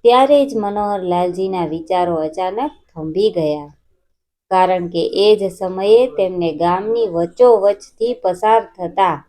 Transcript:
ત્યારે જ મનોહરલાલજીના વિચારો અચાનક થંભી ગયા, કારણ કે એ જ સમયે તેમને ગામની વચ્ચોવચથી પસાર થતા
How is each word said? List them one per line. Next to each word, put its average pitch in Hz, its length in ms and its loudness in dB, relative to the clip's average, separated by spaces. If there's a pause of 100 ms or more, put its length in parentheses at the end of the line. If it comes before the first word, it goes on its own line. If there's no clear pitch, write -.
ત્યારે 269 400 4
જ 277 100 -10
મનોહરલાલજીના 190 1120 -4
વિચારો 170 480 -2
અચાનક 185 560 -4 (160)
થંભી 170 440 -2
ગયા, 151 420 -4 (760)
કારણ 185 360 2
કે 170 160 -4 (100)
એ 208 220 4
જ 196 160 -4
સમયે 196 560 2
તેમને 180 440 -2
ગામની 202 560 -2
વચ્ચોવચથી 202 1040 0
પસાર 214 480 2 (160)
થતા 175 400 -2 (100)